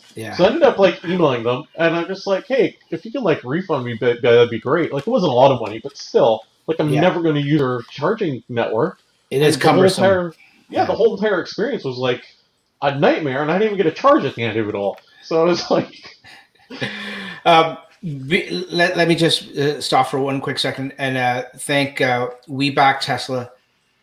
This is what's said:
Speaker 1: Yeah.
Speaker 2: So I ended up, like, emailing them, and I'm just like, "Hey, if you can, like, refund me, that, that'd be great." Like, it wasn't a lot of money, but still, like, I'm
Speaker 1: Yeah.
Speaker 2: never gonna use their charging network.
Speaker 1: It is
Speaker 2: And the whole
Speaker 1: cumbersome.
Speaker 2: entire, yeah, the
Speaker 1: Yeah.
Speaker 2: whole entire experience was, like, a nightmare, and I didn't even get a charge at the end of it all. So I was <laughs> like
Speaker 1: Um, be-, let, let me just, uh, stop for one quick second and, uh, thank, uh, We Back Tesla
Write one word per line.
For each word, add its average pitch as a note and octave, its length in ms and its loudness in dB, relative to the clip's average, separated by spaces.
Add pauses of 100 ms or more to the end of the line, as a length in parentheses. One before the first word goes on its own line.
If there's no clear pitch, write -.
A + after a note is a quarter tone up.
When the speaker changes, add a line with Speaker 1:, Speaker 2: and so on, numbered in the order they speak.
(160)
Speaker 1:
Yeah. A2 180 -12
Speaker 2:
So E3+ 120 2
I - 20 6
ended D4+ 160 0
up, G#3+ 160 4
like, F#3+ 240 2
emailing D#3+ 400 0
them, B2+ 220 -2 (100)
and E3 200 2
I'm E3+ 120 -4
just F#3 180 -10
like, F#3+ 220 -2
"Hey, A#3+ 300 0 (120)
if D#3+ 160 -8
you A3+ 60 -14
can, C#4 120 -6
like, D#3 200 0
refund C#3+ 420 -4
me, A#2 140 -6
that, A#2+ 220 0
that'd A#2+ 280 6
be A2+ 100 -6
great." C#3+ 340 -2
Like, C#3 120 -6
it A3+ 60 -4
wasn't F3+ 220 2
a - 20 0
lot C#3 160 8
of A#2+ 80 0
money, A2 240 -8
but - 140 -14
still, B2 480 2 (220)
like, D#3+ 120 -2
I'm D#3 100 0
Speaker 1:
Yeah. D3+ 120 2
Speaker 2:
never F3 200 2
gonna D#3 200 2
use D3 180 0
their B2+ 220 -2 (100)
charging D#3 560 -4
network. A#2+ 520 -2 (300)
Speaker 1:
It C3+ 120 0
is D3+ 140 4
Speaker 2:
And - 60 -6
the E3 60 2
whole D3+ 80 6
Speaker 1:
cumbersome. F#3+ 300 4
Speaker 2:
entire, F3+ 280 0 (360)
yeah, F#3+ 160 -2
the F3+ 80 -2
Speaker 1:
Yeah. - 40 -4
Speaker 2:
whole G#3 200 2
entire G3 240 0
experience G#3+ 420 -6
was, B2+ 140 -6
like, B2+ 260 -2 (580)
a C#3 160 0
nightmare, D3+ 440 0
and D3+ 100 -2
I F3+ 60 0
didn't G#3+ 160 0
even F#3+ 100 -4
get - 40 0
a D#3 80 -2
charge C4 280 4
at B2+ 120 -4
the A#2 80 -4
end A2 140 -2
of G#2+ 120 -2
it G#2 60 -4
all. G2+ 220 -4 (260)
So E3 180 0
I - 20 4
was - 280 0
<laughs> - 0 -
like - 200 0 (1500)
Speaker 1:
Um, D#3+ 320 4 (500)
be-, F3+ 220 0 (220)
let, F3 260 0
let E3+ 100 4
me E3 80 4
just, D#3 420 0
uh, C#3+ 240 -2
stop - 260 2
for C#3 120 -4
one C3+ 220 -2
quick - 180 -6
second C3+ 380 -6
and, C3 200 -4
uh, B2+ 260 -2 (140)
thank, C#3+ 440 -2
uh, B2 260 0 (200)
We C#3 220 -2
Back C#3 320 2
Tesla B2 500 -6 (520)